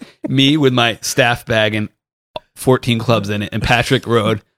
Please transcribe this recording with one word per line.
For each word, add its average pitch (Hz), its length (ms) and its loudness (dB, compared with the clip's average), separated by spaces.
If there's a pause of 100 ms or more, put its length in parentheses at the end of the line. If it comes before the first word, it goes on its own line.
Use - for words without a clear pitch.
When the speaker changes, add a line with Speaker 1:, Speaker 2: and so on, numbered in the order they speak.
(140)
Speaker 1:
<laughs> - 140 -14
Speaker 2:
me 135 300 2
with 131 160 4
my 120 280 0
staff 120 440 -2
bag 110 300 0
and 107 140 -4 (680)
fourteen 127 440 0
clubs 107 300 0
in 104 140 -4
it, 101 80 -8
and 110 120 -4
Patrick 120 440 0
rode 113 340 0 (160)